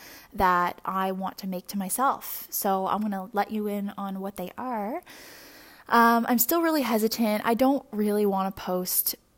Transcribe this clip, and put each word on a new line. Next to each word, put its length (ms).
that 500
I 280
want 260
to 80
make 220
to 100
myself. 720
So 360
I'm 140
gonna 320
let 180
you 180
in 280
on 240
what 160
they 220
are. 440
Um, 400
I'm 100
still 240
really 200
hesitant. 640
I 100
don't 360
really 360
wanna 260
post 640